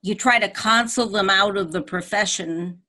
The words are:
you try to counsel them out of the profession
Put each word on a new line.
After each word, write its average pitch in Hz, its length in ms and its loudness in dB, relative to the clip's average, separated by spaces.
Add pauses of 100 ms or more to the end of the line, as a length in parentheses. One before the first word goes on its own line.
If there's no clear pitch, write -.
you 196 120 -2
try 247 240 2
to 220 120 0
counsel 226 580 0
them 196 220 0
out 196 260 4
of 175 160 -2
the 175 80 -2
profession 180 1080 -4